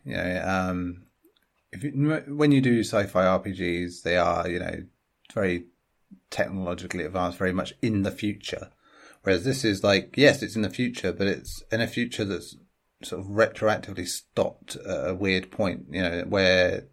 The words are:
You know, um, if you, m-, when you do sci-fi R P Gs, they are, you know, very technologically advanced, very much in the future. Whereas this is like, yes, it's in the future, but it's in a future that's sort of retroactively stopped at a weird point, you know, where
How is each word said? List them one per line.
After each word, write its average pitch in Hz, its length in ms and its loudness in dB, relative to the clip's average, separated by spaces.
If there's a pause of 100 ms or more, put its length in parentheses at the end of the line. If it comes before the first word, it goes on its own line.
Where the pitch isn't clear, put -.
You 131 140 -8
know, 87 280 -2
um, 90 580 -2 (680)
if 95 120 -12
you, 143 80 -4
m-, 147 460 0
when 151 140 6
you 139 100 6
do 120 180 4
sci-fi 98 460 2
R 95 140 6
P 98 120 -6
Gs, 87 500 -4
they 87 160 2
are, 87 320 2
you 87 100 -4
know, 85 240 -8 (500)
very 90 320 0 (640)
technologically 90 720 -4
advanced, 90 340 -4
very 92 160 0
much 90 280 -4
in 107 220 0
the 98 80 -2
future. - 600 -8 (520)
Whereas 92 200 2
this 131 220 -2
is 101 180 0
like, 98 320 4
yes, 135 260 6
it's 98 140 -6
in 113 60 0
the 101 80 0
future, 123 420 -4
but 98 160 -2
it's - 340 -6 (100)
in 113 100 0
a 113 60 -2
future 120 360 -4
that's 95 320 -6 (480)
sort 87 180 -8
of 95 60 -10
retroactively 101 800 0
stopped - 680 -4
at 82 320 -4
a 92 40 -2
weird 92 380 0
point, - 400 -2
you 92 100 -2
know, 87 260 -2
where 92 640 4